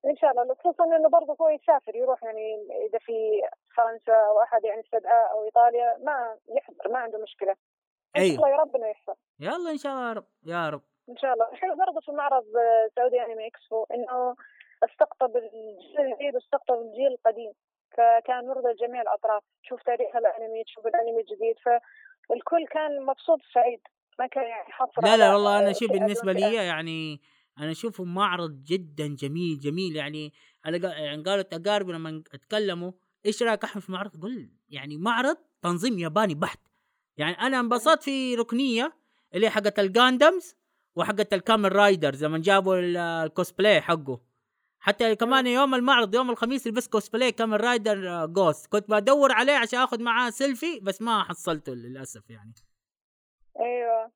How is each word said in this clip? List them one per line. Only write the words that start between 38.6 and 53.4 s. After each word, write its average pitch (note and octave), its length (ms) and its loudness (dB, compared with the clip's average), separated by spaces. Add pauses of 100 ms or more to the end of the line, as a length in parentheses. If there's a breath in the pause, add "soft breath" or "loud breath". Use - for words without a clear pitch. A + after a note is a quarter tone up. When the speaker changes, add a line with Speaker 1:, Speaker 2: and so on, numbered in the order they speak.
Speaker 2:
اللي G#3 160 0
حقت G#3 300 -2
الجاندمز B3+ 800 4 (380)
وحقت G3+ 380 -2
الكامل G3 420 2
رايدرز D#3 500 4
لما D#3+ 120 -2
جابوا F#3+ 380 2
ال-، F3 220 -2
الكوسبلاي E3+ 840 2
حقه. C#3 460 -4 (520)
حتى A3 360 0
كمان B3 280 2
Speaker 1:
مم. B3 80 0
Speaker 2:
يوم C4 240 2
المعرض، A#3+ 400 2
يوم B3+ 140 0
الخميس، A#3+ 380 -4
لبس A#3 200 -4
كوسبلاي A#3 440 0
كامن A3+ 220 -2
رايدر، G#3 560 0
آه، E3+ 160 -4
جوست. E3+ 460 0
كنت G#3 180 -2
بدور C4 420 4
عليه B3 220 4
عشان B3 260 0
آخذ A#3+ 240 -2
معاه A#3+ 260 0
سيلفي، C#4 500 -4
بس G3 220 -6
ما A3 220 -2
حصلته D#3+ 500 -6
للأسف B2 560 -16
يعني. A2+ 240 -20 (1080)